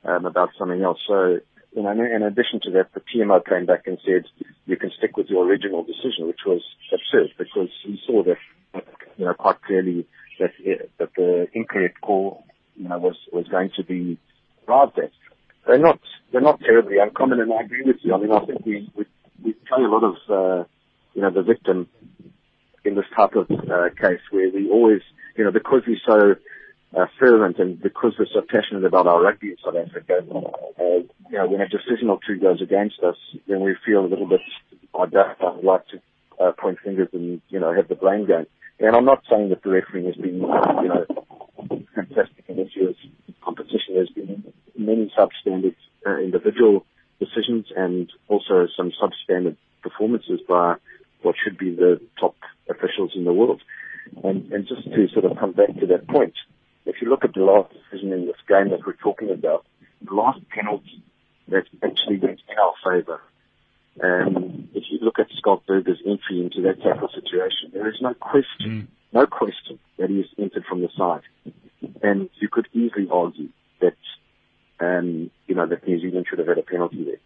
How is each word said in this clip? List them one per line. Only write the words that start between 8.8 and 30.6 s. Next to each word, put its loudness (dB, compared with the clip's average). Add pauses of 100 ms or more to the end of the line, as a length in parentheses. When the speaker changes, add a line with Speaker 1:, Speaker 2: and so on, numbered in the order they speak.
Speaker 1:
you -8
know, -2
quite 0
clearly -2 (340)
that, 0
uh, -4 (160)
that -6
the 0
incorrect -4
call, -2 (320)
you -12
know, -6
was, -2 (160)
was -6
going -2
to -8
be -6 (500)
arrived 4
at. -6 (540)
They're 6
not, 6 (340)
they're 2
not 4
terribly 4
uncommon, 0
and 0
I -2
agree -10
with 2
you. 0
I 2
mean, 0
I 4
think -10
we, -6
we, -8 (380)
we -4
play 0
a 2
lot 4
of, 2 (140)
uh, 0 (500)
you -4
know, 2
the 0
victim 0 (960)
in -2
this -2 (100)
type 2
of, 0
uh, 0 (120)
case 2 (100)
where 2
we -4
always, 6 (340)
you -2
know, 2
because 2
we're -2
so, 6 (640)
uh, 4 (140)
fervent 6
and 0
because -2
we're 0
so 2
passionate -2
about 4
our 6
rugby 0
in -14
South -6
Africa, -4 (560)